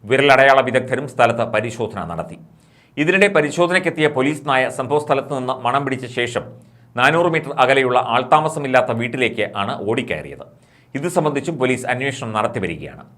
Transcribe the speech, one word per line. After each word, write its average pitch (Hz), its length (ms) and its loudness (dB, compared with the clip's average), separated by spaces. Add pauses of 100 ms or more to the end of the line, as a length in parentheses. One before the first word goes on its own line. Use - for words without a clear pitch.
വിരലടയാള 135 580 6
വിദഗ്ധരും 127 460 -2
സ്ഥലത്ത് 117 400 2
പരിശോധന 107 480 -4 (100)
നടത്തി. 82 260 -8 (640)
ഇതിനിടെ 190 340 4
പരിശോധനയ്ക്കെത്തിയ 160 720 0 (100)
പോലീസ് 143 340 -2
നായ 131 140 2 (140)
സംഭവസ്ഥലത്ത് 139 580 -2
നിന്ന് 127 180 -4 (100)
മണം 131 200 0
പിടിച്ച 131 220 -4 (100)
ശേഷം 120 280 -4 (540)
നാനൂറ് 160 360 4
മീറ്റർ 147 180 -4 (100)
അകലെയുള്ള 127 360 4 (160)
ആൾതാമസമില്ലാത്ത 135 760 2 (100)
വീട്ടിലേക്ക് 117 460 -2 (160)
ആണ് 113 120 -4 (140)
ഓടിക്കയറിയത്. 76 560 -6 (540)
ഇത് 156 180 -4
സംബന്ധിച്ചും 151 460 0
പോലീസ് 127 320 -2
അന്വേഷണം 123 420 -6
നടത്തിവരികയാണ്. 85 680 -6 (140)